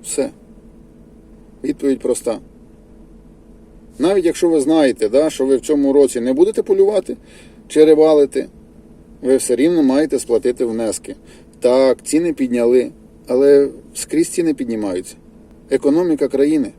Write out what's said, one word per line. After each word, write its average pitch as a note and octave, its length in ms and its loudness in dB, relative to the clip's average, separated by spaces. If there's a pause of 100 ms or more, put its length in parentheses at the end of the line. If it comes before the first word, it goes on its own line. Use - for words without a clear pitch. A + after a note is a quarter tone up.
Все. C#4+ 260 -6 (1300)
Відповідь C#3 340 -4
проста. A#2+ 400 -6 (1600)
Навіть F#3 260 0
якщо E3+ 240 0
ви D#3+ 120 2
знаєте, C#3 480 0
да, C#3+ 220 2
що C3+ 160 -4
ви C3+ 100 2
в A#2 40 -2
цьому C#3 320 0
році C3+ 280 2
не B2 120 -2
будете G#3 300 0
полювати G3 540 0 (520)
чи D#3 160 4
рибалити, D3+ 640 2 (720)
ви C3 140 2
все B2 200 -2
рівно D#3+ 260 0
маєте C#3 360 0
сплатити A#2+ 460 -2
внески. A2+ 520 -8 (440)
Так, B2+ 420 2
ціни E3 300 -2
підняли, B2 580 0 (360)
але C#3 420 4 (260)
скрізь - 340 -4
ціни E3 260 -4
піднімаються. G#2 600 -8 (560)
Економіка D3 580 0
країни. C#3 500 -2